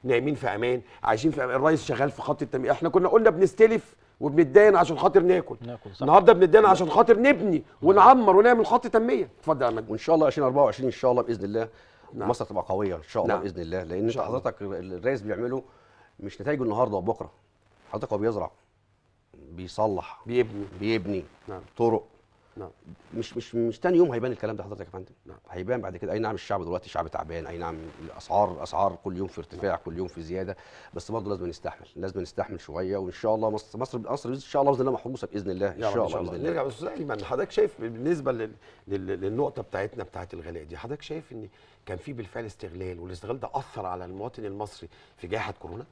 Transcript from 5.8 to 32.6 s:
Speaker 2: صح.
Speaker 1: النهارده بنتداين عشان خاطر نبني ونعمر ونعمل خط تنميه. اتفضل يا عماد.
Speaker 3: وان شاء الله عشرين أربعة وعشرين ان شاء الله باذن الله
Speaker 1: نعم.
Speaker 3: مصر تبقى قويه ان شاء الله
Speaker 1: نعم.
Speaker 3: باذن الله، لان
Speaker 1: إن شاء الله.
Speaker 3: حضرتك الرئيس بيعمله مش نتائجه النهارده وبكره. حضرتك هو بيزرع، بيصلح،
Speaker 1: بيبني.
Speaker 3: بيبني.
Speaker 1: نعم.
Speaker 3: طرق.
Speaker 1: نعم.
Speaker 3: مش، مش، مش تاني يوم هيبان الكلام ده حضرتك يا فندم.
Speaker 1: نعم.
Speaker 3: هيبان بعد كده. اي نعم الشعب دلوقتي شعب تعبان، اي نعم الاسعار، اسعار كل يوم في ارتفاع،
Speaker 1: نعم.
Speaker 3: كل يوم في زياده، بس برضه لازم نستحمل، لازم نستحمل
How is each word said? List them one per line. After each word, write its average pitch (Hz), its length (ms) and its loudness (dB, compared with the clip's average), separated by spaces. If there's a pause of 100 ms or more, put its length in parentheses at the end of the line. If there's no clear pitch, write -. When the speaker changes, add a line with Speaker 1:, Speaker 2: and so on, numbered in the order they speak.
Speaker 2:
صح. - 60 -10
Speaker 1:
النهارده 175 320 10
بنتداين 185 320 8
عشان 190 240 4
خاطر 226 300 6
نبني 214 440 4 (180)
ونعمر 196 540 8
ونعمل 226 300 6
خط 240 220 2
تنميه. 226 420 0 (100)
اتفضل 151 220 0
يا 123 60 2
عماد. 110 220 -4
Speaker 3:
وان 110 80 -4
شاء 160 180 2
الله 156 120 4
عشرين 139 200 0
أربعة 139 160 4
وعشرين 127 220 0
ان 123 60 0
شاء 127 200 0
الله 123 120 2
باذن 113 220 -4
الله 113 220 -4 (460)
Speaker 1:
نعم. 113 160 -6
Speaker 3:
مصر 120 160 -2
تبقى 98 220 -4
قويه 95 280 -2
ان 78 80 -14
شاء 104 200 -4
الله 101 120 0
Speaker 1:
نعم. 92 80 -6
Speaker 3:
باذن 90 180 -8
الله، 87 220 -6
لان 90 200 -6
Speaker 1:
إن 113 60 0
شاء 113 180 -4
الله. 123 120 -4
Speaker 3:
حضرتك 113 220 -8
الرئيس 95 600 -6
بيعمله 120 420 -6 (560)
مش 98 220 -14
نتائجه 135 220 -4
النهارده 110 340 0
وبكره. 101 340 -4 (640)
حضرتك 110 200 -8
هو 104 40 -2
بيزرع، 104 340 -4 (1000)
بيصلح، 92 760 -6
Speaker 1:
بيبني. 113 400 -2 (140)
Speaker 3:
بيبني. 101 440 -4 (240)
Speaker 1:
نعم. 92 140 -14 (160)
Speaker 3:
طرق. 117 260 0 (540)
Speaker 1:
نعم. 95 120 -14 (440)
Speaker 3:
مش، 117 240 -10
مش، - 180 -14
مش 117 240 -2
تاني 180 180 2
يوم 170 140 4
هيبان 120 200 -4
الكلام 110 240 -8
ده - 80 -12
حضرتك 98 220 -14
يا - 60 -20
فندم. 95 200 -14 (140)
Speaker 1:
نعم. - 120 -20 (140)
Speaker 3:
هيبان 92 300 -6
بعد 92 160 -12
كده. 98 160 -8
اي 107 60 -4
نعم 110 160 -4
الشعب 92 280 -6
دلوقتي 90 260 -8
شعب 82 180 -6
تعبان، 80 400 -10
اي 85 100 -12
نعم 82 200 -8 (280)
الاسعار، 90 580 -2
اسعار 92 400 -2
كل 90 140 -8
يوم 95 100 -6
في - 100 -14
ارتفاع، 87 340 -6
Speaker 1:
نعم. 85 140 -4
Speaker 3:
كل 82 120 -10
يوم 92 100 -6
في 85 140 -16
زياده، 92 360 -8 (360)
بس 87 180 -12
برضه 104 180 -6
لازم 90 180 -6
نستحمل، - 480 -12
لازم 92 260 -8
نستحمل 95 400 -8